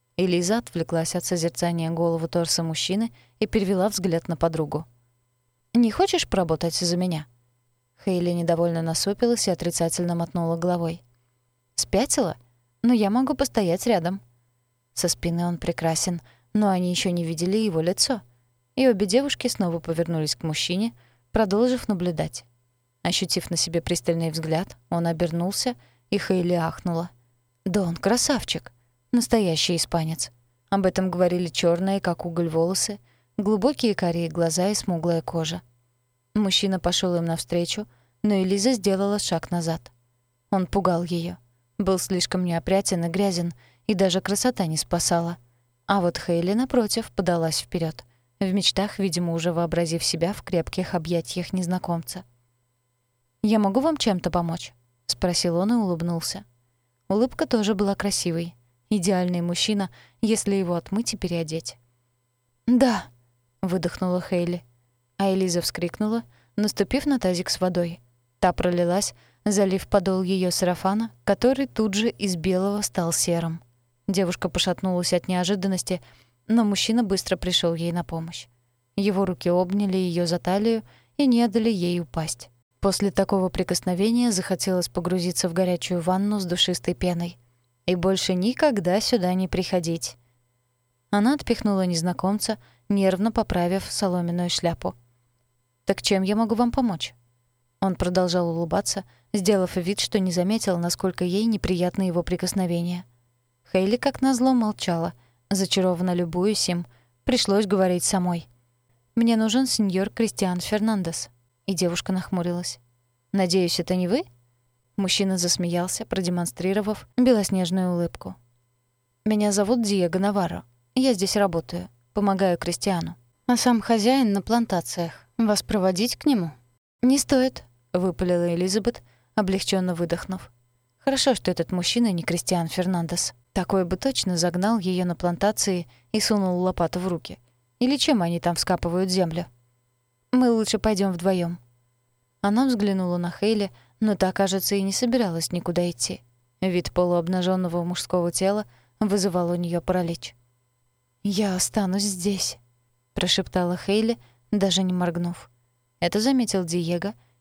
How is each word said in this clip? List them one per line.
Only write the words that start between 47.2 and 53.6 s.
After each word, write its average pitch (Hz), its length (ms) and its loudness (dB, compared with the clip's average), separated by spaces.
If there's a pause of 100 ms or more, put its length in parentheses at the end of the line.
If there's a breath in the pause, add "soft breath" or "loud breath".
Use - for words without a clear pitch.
вперёд, - 460 -6 (340)
в 190 140 0
мечтах, 196 460 0
видимо, 175 340 0
уже 165 180 0
вообразив 165 520 0
себя 170 300 0
в - 100 -14
крепких - 500 -2
объятиях 170 580 -4
незнакомца. 180 720 -4 (1200)
«Я 220 160 4
могу 196 200 2